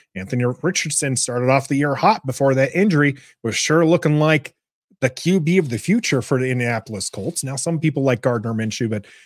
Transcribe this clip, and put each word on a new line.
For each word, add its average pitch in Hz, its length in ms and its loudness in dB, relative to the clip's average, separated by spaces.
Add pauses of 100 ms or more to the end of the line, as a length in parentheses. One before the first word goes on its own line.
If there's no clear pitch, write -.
(160)
Anthony 123 280 -4 (180)
Richardson 151 540 -2
started 123 320 -2
off 131 200 2
the 143 80 0
year 143 180 0
hot 196 320 2
before 135 280 2
that 131 200 2
injury, 151 420 2 (280)
was 110 100 -2
sure 160 300 2
looking 160 340 4
like 151 360 2 (460)
the 127 100 0
Q 185 280 0
B 170 200 2
of 160 100 0
the 120 100 -4
future 170 440 0
for 131 180 0
the 131 100 -2
Indianapolis 117 580 -4
Colts. 117 360 -8
Now, 135 100 -8
some 165 240 -4
people 151 240 0
like 127 200 0
Gardner 117 300 -2
Minshew, 110 380 -4
but 107 160 -6 (200)